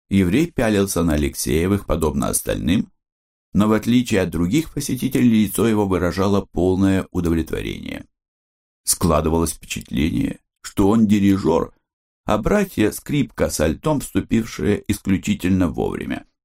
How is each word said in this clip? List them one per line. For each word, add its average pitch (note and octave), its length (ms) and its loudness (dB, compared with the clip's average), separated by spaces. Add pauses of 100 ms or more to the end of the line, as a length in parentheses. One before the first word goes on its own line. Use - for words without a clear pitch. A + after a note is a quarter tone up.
еврей G2 420 2
пялился G2 520 0
на E2 100 0
Алексеевых, D#2+ 720 -2
подобно C#2+ 440 -2
остальным, A1 640 -2 (600)
но G#2 140 2
в A2 60 4
отличие A2+ 480 2
от F2+ 100 -2
других F2+ 420 -2
посетителей B2 720 2
лицо G2 220 0
его G#2 200 2
выражало F#2+ 540 0
полное F#2 720 2
удовлетворение. B1+ 920 -4 (800)
Складывалось D#2+ 680 0
впечатление, - 840 -4 (220)
что - 280 0
он A2+ 160 4
дирижер, G2 680 2 (520)
а G#2+ 140 0
братья E3+ 500 0
скрипка - 640 -4
с - 80 -4
альтом, B2 400 -2
вступившие - 880 -2
исключительно F#2 840 0
вовремя. G1+ 560 -6 (200)